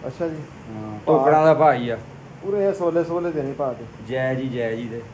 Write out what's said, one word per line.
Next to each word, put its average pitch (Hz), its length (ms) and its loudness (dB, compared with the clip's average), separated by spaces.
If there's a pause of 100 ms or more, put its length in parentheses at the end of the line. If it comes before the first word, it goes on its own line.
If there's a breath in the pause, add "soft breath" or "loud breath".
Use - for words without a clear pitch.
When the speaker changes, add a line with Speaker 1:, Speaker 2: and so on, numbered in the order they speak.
Speaker 1:
ਅੱਛਾ 165 220 -6
ਜੀ। 160 80 -8
Speaker 2:
ਹਾਂ, 107 540 -12
Speaker 1:
ਭਾਅ 107 160 -10
Speaker 2:
ਟੋਕਰਾਂ 156 380 6
ਦਾ 160 100 8
ਭਾਅ 143 200 6
ਹੀ 120 140 -2
ਆ। 113 100 -2 (440)
Speaker 1:
ਪੂਰੇ 196 320 0
ਸੋਲੇ 170 300 0
ਸੋਲੇ 175 280 -2
ਦੇਣੇ 139 200 -4
ਭਾਅ 131 200 -4
ਤੇ। 117 120 -12 (240)
Speaker 2:
ਜੈ 131 260 -2
ਜੀ, 131 140 -4
ਜੈ 117 280 -4
ਜੀ 120 120 -8
ਦੇ। 117 140 -10 (120)